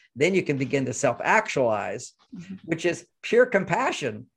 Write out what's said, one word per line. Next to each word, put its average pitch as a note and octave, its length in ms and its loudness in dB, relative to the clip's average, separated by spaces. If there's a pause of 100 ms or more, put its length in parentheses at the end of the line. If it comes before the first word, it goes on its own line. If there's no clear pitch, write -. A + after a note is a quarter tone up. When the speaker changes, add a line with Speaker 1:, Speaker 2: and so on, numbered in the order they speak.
(160)
Speaker 1:
then E3 180 2
you F3+ 80 2
can C#3+ 140 -2
begin C3+ 300 -2
to B2 80 -6
self-actualize, A#2 1200 0 (180)
Speaker 2:
Mm-hmm. F#3 220 -14 (100)
Speaker 1:
which E3 220 -2
is - 220 -2 (140)
pure A#3 220 6
compassion, F#3+ 840 0 (100)